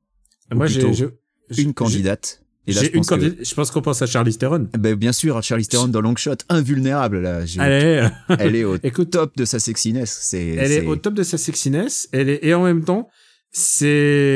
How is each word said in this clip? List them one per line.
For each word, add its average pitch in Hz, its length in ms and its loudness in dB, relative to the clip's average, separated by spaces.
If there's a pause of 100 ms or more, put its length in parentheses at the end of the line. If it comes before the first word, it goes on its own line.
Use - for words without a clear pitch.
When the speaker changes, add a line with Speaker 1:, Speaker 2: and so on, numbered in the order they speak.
(520)
Speaker 1:
Moi, 123 140 0
Speaker 2:
Ou 156 40 2
Speaker 1:
j'ai, 131 100 0
Speaker 2:
plutôt 123 140 2
Speaker 1:
je, 117 120 0
Speaker 2:
une - 600 -6
Speaker 1:
j'ai, 143 60 -2
Speaker 2:
candidate. 98 680 -2 (240)
Et 98 80 -2
là, 101 80 2
Speaker 1:
j'ai 143 60 4
Speaker 2:
je 165 40 -2
pense 170 60 -6
Speaker 1:
une 165 60 4
Speaker 2:
que - 60 -2
Speaker 1:
candidate, 165 380 0
je - 80 -6
pense 147 160 -2
qu'on 147 120 -2
pense 135 180 -2
à 131 60 0
Charlize 120 320 0
Theron. 131 280 0 (120)
Speaker 2:
Ben, 110 160 2
bien 113 160 0
sûr, 135 260 0
à 110 60 -4
Charlize 113 240 -2
Theron 123 220 2
dans 110 120 0
Long 117 140 2
Shot, 135 220 -4 (120)
invulnérable, 135 720 0
là. 87 260 -2
Je 85 140 -6
Speaker 1:
Allez. 139 480 4 (320)
Speaker 2:
Elle 107 160 2
est 113 80 2
au 95 160 0
Speaker 1:
<laughs> - 40 -10
Écoute, 165 280 0
Speaker 2:
top 160 260 0
de 123 80 0
sa 113 140 -4
sexiness, 113 600 -4
c'est, 87 340 -4
Speaker 1:
elle 135 160 0
est 151 100 2
Speaker 2:
c'est 165 60 -4
Speaker 1:
au 156 80 0
top 208 180 -4
de 202 100 0
sa 175 140 -2
sexiness, 156 720 -4
elle 135 180 0
est... 147 140 0
Et 165 120 4
en 175 80 2
même 170 200 2
temps, 185 260 -2 (420)
c'est - 360 0 (480)